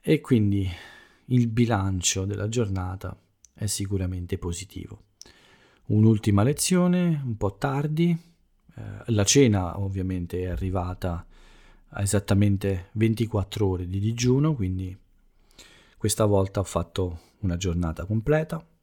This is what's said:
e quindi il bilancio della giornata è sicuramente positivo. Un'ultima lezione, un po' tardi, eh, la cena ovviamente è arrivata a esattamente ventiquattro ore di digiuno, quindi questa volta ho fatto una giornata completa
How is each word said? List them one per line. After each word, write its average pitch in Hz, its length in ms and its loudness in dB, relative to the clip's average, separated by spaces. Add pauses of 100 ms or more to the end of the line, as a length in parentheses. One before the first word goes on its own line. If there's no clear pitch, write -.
e 156 200 2
quindi 101 480 2 (580)
il 123 200 4
bilancio 98 760 0
della 101 240 -2
giornata 95 680 -4 (380)
è - 120 -6
sicuramente 92 720 -4
positivo. - 680 -10 (800)
Un'ultima 107 560 4
lezione, 175 840 2
un 117 120 -6
po' 101 200 -4
tardi, 151 540 0 (640)
eh, 104 380 -8
la 104 120 4
cena 101 540 4
ovviamente 92 640 -4
è 92 40 -4
arrivata 90 800 -4 (640)
a - 120 -6
esattamente 98 920 2
ventiquattro 107 760 0
ore 92 200 -2
di 95 140 -4
digiuno, 123 540 2
quindi 92 420 -4 (1000)
questa 107 280 0
volta 101 360 2
ho 92 40 0
fatto 87 560 -4 (200)
una 90 160 -2
giornata 85 480 -2
completa 147 600 -2 (180)